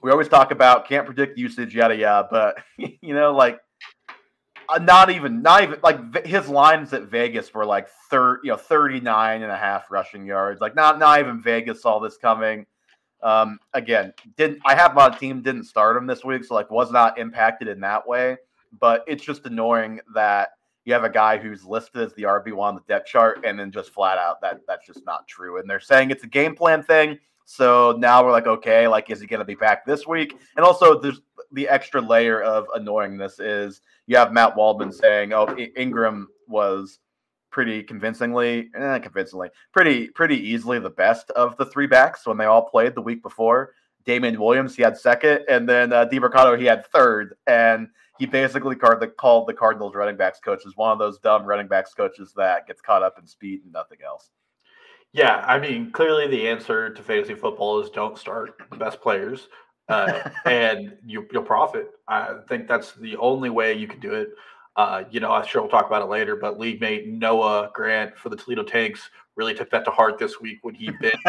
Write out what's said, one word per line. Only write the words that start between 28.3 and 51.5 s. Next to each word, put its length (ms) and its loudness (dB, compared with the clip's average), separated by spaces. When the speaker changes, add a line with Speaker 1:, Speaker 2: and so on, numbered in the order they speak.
Speaker 1:
like, 140 2
"Okay, 420 2
like, 200 0
is 120 -10
he 60 -20
gonna 180 -6
be 100 -12
back 300 0
this 200 -4
week?" 320 -6
And 80 4
also, 340 6
there's 220 -6
the 160 -6
extra 320 -2
layer 400 2
of 280 -2
annoyingness 720 -6
is 420 -8
you 120 4
have 160 4
Matt 240 4
Waldman 340 0
saying, 400 2
"Oh, 160 2
I-, 300 -10
Ingram 500 -4
was 520 -4
pretty 340 -6
convincingly, 920 -6
eh, 240 -4
convincingly, 500 -10
pretty, 380 2
pretty 280 0
easily 420 -4
the 100 -10
best 420 0
of 240 -2
the 100 -4
three 220 -6
backs 380 4
when 120 -2
they 80 -2
all 240 6
played 260 2
the 60 -10
week 220 -10
before." 480 -2
Damien 340 -2
Williams, 360 0
he 80 0
had 140 2
second, 520 2
and 180 2
then, 240 2
uh, 140 4
DeMarcado, 520 4
he 60 -6
had 240 2
third. 480 2
And 440 2
he 80 -6
basically 500 -2
called 260 2
the, 60 -4
called 400 2
the 60 -8
Cardinals 420 -2
running 200 -4
backs 240 -4
coach 260 -8
as 100 -20
one 160 0
of 60 0
those 220 -6
dumb 260 0
running 220 -4